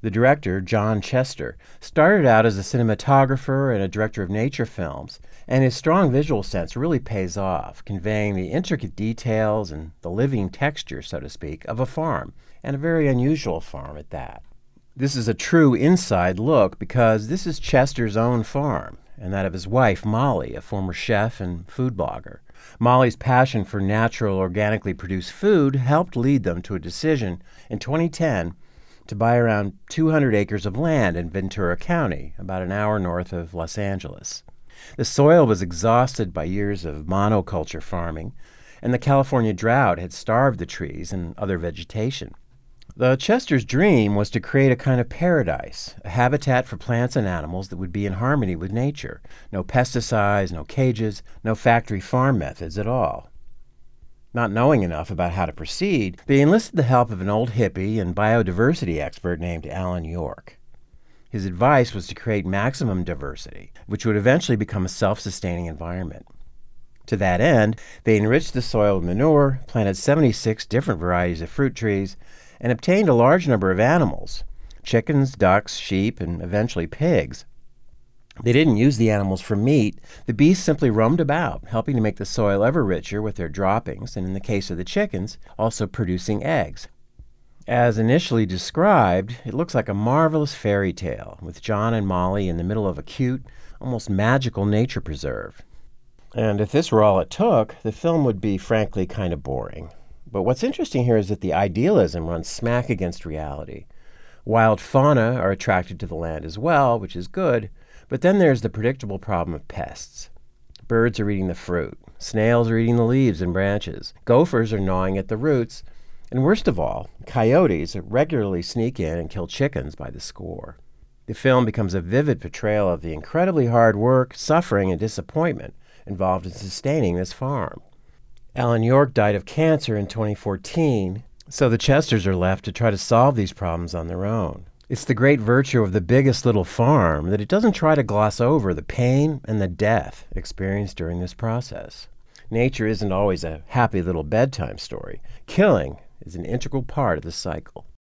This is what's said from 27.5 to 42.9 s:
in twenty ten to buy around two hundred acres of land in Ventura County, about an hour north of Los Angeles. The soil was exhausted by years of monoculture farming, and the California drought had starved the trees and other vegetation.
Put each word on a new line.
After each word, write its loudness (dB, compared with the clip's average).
in -6
twenty -2
ten -2
to -10
buy 2
around 2
two 0
hundred 2
acres 0
of -4
land 0
in -6
Ventura -2
County, -4
about -8
an -6
hour -2
north -4
of -8
Los -8
Angeles. -8
The -4
soil 6
was 2
exhausted 0
by -6
years -4
of -8
monoculture 0
farming, -8
and 0
the 0
California 2
drought 2
had -10
starved 0
the -6
trees -10
and -6
other -2
vegetation. -6